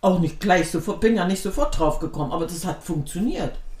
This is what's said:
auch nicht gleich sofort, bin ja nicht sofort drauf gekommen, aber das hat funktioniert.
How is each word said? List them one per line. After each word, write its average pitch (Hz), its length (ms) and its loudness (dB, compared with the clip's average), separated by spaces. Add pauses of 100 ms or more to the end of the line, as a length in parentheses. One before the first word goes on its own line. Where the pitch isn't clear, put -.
auch 185 200 4
nicht 160 200 0
gleich 180 300 4
sofort, 185 300 -2
bin 226 160 4
ja 180 100 2
nicht 190 160 0
sofort 285 360 0
drauf 151 200 2
gekommen, 147 340 -4
aber 160 140 -2
das 170 180 -8
hat 156 180 -6
funktioniert. 175 760 -2 (220)